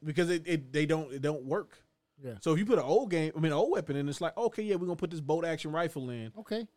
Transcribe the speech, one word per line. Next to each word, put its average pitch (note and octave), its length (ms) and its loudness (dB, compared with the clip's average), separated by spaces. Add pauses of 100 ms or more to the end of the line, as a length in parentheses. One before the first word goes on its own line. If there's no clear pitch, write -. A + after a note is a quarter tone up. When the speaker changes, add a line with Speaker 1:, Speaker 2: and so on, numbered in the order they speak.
Speaker 1:
because E3 260 2
it, E3+ 160 0
it, C#3+ 280 -2
they D3+ 120 4
don't, D3+ 280 0
it C#3 80 -8
don't D3 240 -2
work. D#3+ 360 -4 (400)
Speaker 2:
Yeah. B2 200 -10
Speaker 1:
So E3 120 2
if D3+ 60 4
you G#3 60 2
put A3+ 140 6
an C3 60 0
old G#3 240 4
game, D#3+ 260 0
I D#3 40 -4
mean, D#3+ 120 4
an C#3+ 60 2
old G#3+ 140 4
weapon D3+ 240 0
in, C#3+ 140 -2
it's C#3 120 -6
like, E3+ 160 -2
"Okay, A3 260 0
yeah, G#3 120 2
we're F3+ 120 -2
gonna F3 100 -2
put E3+ 140 -2
this D#3+ 100 -6
bolt D#3 240 0
action D#3 260 -2
rifle D#3 380 -2
in." A2+ 280 -8
Speaker 2:
Okay. A3 400 -6